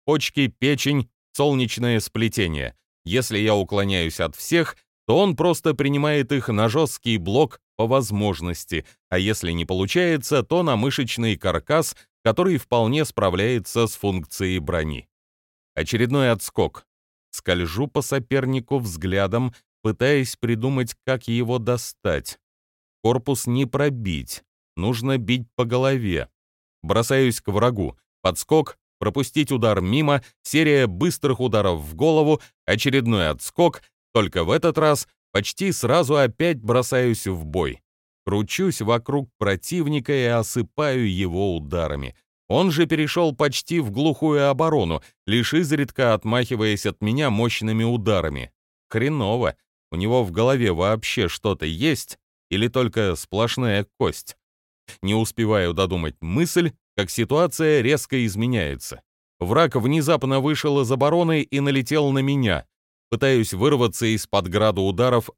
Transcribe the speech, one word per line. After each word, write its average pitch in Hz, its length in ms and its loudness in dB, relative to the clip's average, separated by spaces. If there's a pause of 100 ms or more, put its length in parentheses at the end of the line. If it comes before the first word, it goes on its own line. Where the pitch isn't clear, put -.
Почки, 143 420 0
печень, 139 640 0 (240)
солнечное 123 640 0
сплетение. 90 760 -2 (300)
Если 110 320 -2
я 107 180 2
уклоняюсь 98 640 0
от 80 160 -4
всех, - 420 -2 (280)
то 120 120 2
он 190 180 2
просто 160 380 0
принимает 143 580 0
их 135 160 -2
на 110 220 2
жесткий 120 480 0
блок 101 420 0 (160)
по 113 120 0
возможности, 101 1000 -2 (240)
а 92 100 0
если 92 320 0
не 85 140 -2
получается, 139 800 0
то 175 200 0
на 143 140 0
мышечный 117 600 -2
каркас, 98 580 -2 (280)
который 170 340 2
вполне 120 460 2
справляется 107 840 0
с - 80 -10
функцией 92 640 -2
брони. 78 500 -4 (640)
Очередной 123 560 2
отскок. - 560 -2 (440)
Скольжу 90 560 -2
по - 140 -4
сопернику 131 760 -2
взглядом, 98 760 -2 (280)
пытаясь 127 560 0
придумать, 120 580 -2 (100)
как 131 220 -4
его 120 320 0
достать. 107 800 -4 (640)
Корпус 120 440 0
не 127 180 0
пробить, 117 800 -4 (320)
нужно 120 420 -2
бить 120 380 -2
по 123 100 0
голове. 117 640 0 (540)
Бросаюсь 117 580 2
к - 100 -14
врагу. 104 460 0 (240)
Подскок, 139 560 0 (220)
пропустить 139 520 -2
удар 110 300 2
мимо, 143 400 2 (220)
серия 147 420 4
быстрых 120 540 0
ударов 101 400 2
в 76 160 -12
голову, 151 460 4 (240)
очередной 110 640 2
отскок — - 520 0 (320)
только 117 300 2
в 85 80 0
этот 160 260 2
раз 151 300 2 (240)
почти 170 400 -2
сразу 147 460 2
опять 139 440 0
бросаюсь 120 640 0
в 87 200 -4
бой. 76 360 -2 (440)
Кручусь 107 560 -2
вокруг 120 560 -2
противника 147 760 -2
и 131 120 2
осыпаю 120 840 0
его 92 440 0
ударами. 73 600 -4 (340)
Он 165 220 2
же 160 140 2
перешел 151 480 0
почти 147 460 -2
в 127 100 -2
глухую 143 600 2
оборону, 135 520 0 (240)
лишь 117 280 0
изредка 143 600 0
отмахиваясь 110 720 0
от 101 160 -4
меня 127 280 0
мощными 110 540 0
ударами. 92 680 0 (380)
Хреново, 117 680 -2 (360)
у 80 40 -6
него 113 280 0
в 90 80 -4
голове 117 400 2
вообще 101 560 0
что-то 95 380 -4
есть 107 540 -4 (300)
или 104 180 0
только 110 480 0
сплошная 107 720 -2 (100)
кость? - 400 -4 (640)
Не 98 140 0
успеваю 107 580 0
додумать 87 480 -2
мысль, 156 500 0 (240)
как 101 140 -2
ситуация 156 720 0
резко 131 440 0
изменяется. 95 760 -4 (380)
Враг 120 360 2
внезапно 135 640 0
вышел 143 420 0
из 117 100 0
обороны 156 500 2
и 139 180 -4
налетел 139 520 0
на 135 80 2
меня. 135 460 0 (480)
Пытаюсь 120 400 2
вырваться 120 640 2
из-под 98 320 -2
града 98 340 2
ударов, 113 560 2